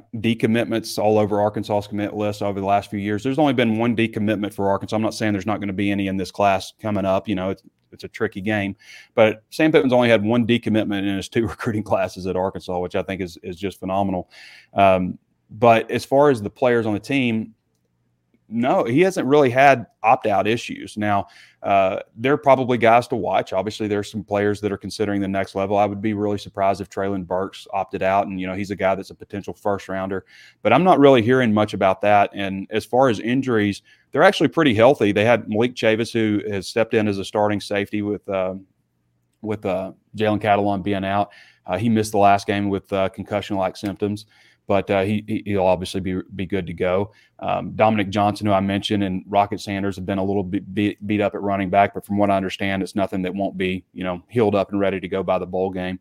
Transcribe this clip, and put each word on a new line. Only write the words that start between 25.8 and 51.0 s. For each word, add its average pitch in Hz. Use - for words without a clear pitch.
would 101
be 107
really 104
surprised 98
if 95
Treylon 98
Burks 92
opted 95
out, 95
and, 95
you 92
know, 92
he's 98
a 95
guy 95
that's 95
a 90
potential 95
first -
rounder. 95
But 107
I'm 139
not 180
really 139
hearing 123
much 107
about 95
that. 104
And 98
as 107
far 131
as 104
injuries, 117
they're 143
actually 190
pretty 147
healthy. 110
They 104
had 107
Malik 107
Chavis, 110
who 107
has 98
stepped -
in 107
as 101
a 98
starting 104
safety 101
with, 101
uh, 95
with, 107
uh, 95
Jalen 107
Catalon 101
being 98
out. 101
Uh, 90
he 117
missed 110
the 107
last 101
game 101
with, 98
uh, 95
concussion-like 98
symptoms. 101
But, 98
uh, 98
he, 107
he, 110
he'll 101
obviously 92
be, 92
be 95
good 92
to 85
go. 90
Um, 95
Dominic 104
Johnson, 104
who 104
I 95
mentioned, 98
and 92
Rocket 101
Sanders 98
have 92
been 98
a 95
little 98
bit 92
beat, 104